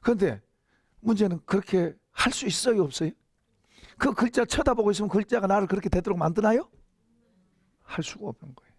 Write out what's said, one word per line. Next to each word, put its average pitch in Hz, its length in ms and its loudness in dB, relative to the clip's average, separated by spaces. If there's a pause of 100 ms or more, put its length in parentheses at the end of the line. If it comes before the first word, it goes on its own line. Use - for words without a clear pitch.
그런데 175 400 0 (600)
문제는 202 440 0
그렇게 185 500 0 (160)
할 - 220 -2
수 - 140 -6
있어요, 214 360 0
없어요? 151 280 -2 (840)
그 269 160 0
글자 240 320 2
쳐다보고 233 460 2
있으면 202 180 -2
글자가 202 380 0
나를 196 220 2
그렇게 190 200 -2
되도록 180 300 0
만드나요? 214 500 2 (1120)
할 - 200 -10
수가 - 260 -12
없는 135 260 -16
거예요. - 240 -20